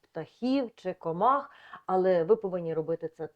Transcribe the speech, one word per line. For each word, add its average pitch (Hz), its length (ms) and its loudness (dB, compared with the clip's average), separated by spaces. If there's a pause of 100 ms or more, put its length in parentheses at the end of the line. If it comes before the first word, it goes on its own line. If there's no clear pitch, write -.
птахів 247 720 -4
чи - 180 -6
комах, 233 580 0 (340)
але 185 380 2
ви 196 120 4
повинні 175 380 -4
робити 160 340 -4
це 160 280 -12